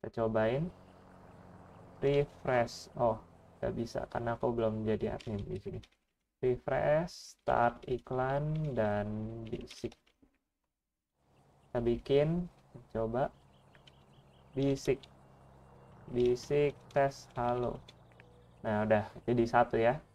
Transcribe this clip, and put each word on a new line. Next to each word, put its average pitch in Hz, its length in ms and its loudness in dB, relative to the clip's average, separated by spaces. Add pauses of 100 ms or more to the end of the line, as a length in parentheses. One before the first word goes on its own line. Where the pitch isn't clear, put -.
Kita 110 60 -10 (100)
cobain. 113 480 2 (1400)
Refresh. 139 960 0
Oh, 113 240 2 (400)
nggak 123 160 0
bisa - 320 -4
karena 117 240 -4
aku 123 160 0
belum 110 320 0
jadi 107 320 0
admin 107 320 -6
di 98 160 -8
sini. 104 160 -10 (640)
Refresh, 147 960 0
start 120 480 2
iklan, 139 880 -2
dan 104 320 0 (400)
bisik. - 480 -10 (1800)
Kita 123 80 -2
bikin, 143 720 2 (400)
coba. 113 400 -2 (1300)
Bisik. 139 400 2 (1120)
Bisik, 123 640 2 (160)
tes, 139 480 0
halo. 120 400 -2 (880)
Nah, 107 160 0
udah 107 240 4 (160)
jadi 120 240 2
satu 120 320 4
ya. 120 240 2 (120)